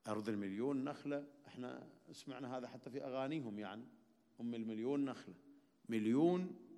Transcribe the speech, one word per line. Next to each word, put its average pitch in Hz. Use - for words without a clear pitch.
أرض 107
المليون 110
نخلة، 143
إحنا 123
سمعنا 127
هذا 123
حتى 123
في 131
أغانيهم، 131
يعني 107
أم 120
المليون 117
نخلة، 113
مليون 147